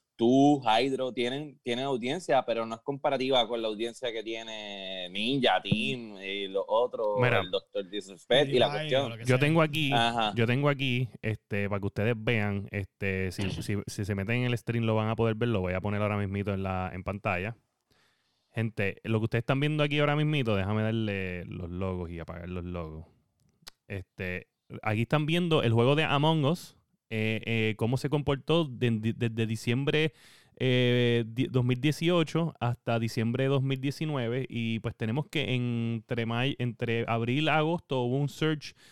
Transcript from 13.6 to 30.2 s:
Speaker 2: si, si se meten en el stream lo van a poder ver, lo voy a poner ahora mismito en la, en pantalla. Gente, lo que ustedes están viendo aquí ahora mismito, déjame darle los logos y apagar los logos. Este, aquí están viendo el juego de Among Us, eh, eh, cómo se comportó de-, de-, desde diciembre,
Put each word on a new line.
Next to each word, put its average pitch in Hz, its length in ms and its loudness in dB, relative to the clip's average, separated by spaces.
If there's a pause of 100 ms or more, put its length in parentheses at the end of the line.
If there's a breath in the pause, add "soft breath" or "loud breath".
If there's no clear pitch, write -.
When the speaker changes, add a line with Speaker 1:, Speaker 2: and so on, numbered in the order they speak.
Speaker 2:
si, 101 140 -4 (100)
si - 180 -6
se 101 100 -2
meten 104 260 -2
en 123 120 0
el 117 60 -2
stream 117 260 -2
lo 110 120 2
van 110 120 0
a 113 80 0
poder 113 180 2
ver, 120 140 -2
lo 113 140 2
voy 90 100 0
a 92 80 0
poner 104 220 -2
ahora 104 160 0
mismito 101 340 -2
en 95 100 -2
la, 92 300 -4
en 90 120 -10
pantalla. 98 520 -4 (960)
Gente, 110 540 -2
lo 110 140 0
que 107 60 2
ustedes 113 200 0
están 135 160 0
viendo 151 220 0
aquí 147 160 0
ahora 147 160 2
mismito, 147 420 2
déjame 104 260 0
darle 98 640 -2
los 90 240 -8
logos 90 400 -4
y 85 100 -8
apagar 87 300 -10
los 90 160 -6
logos. 80 400 -8 (840)
Este, 92 580 -8 (360)
aquí 107 200 0
están 151 240 2
viendo 165 360 2
el 117 120 4
juego 127 220 6
de 156 80 2
Among 151 420 4
Us, - 300 -2 (340)
eh, 110 340 0
eh, 113 320 2
cómo 120 220 0
se 147 100 -4
comportó 147 560 2
de-, 120 260 0
de-, 110 240 0
desde 113 320 0
diciembre, 139 680 0 (420 soft breath)